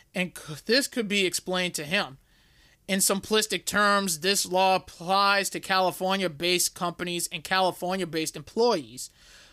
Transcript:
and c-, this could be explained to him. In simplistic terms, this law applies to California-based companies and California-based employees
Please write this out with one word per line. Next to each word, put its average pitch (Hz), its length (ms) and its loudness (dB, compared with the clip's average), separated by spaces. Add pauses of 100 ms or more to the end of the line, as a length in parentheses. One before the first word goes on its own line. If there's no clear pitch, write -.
(140)
and 180 220 -4
c-, - 180 -12 (120)
this 254 200 2
could 220 220 -4
be 196 160 2
explained 180 500 -2
to 156 100 -6
him. 147 340 -2 (680)
In 190 100 0
simplistic 202 680 0
terms, 196 540 2
this 196 240 0
law 185 320 4
applies 196 760 2
to 170 100 -6
California-based 180 1120 0
companies 175 560 -4
and 170 140 -10
California-based 180 880 0
employees 160 760 -2 (420)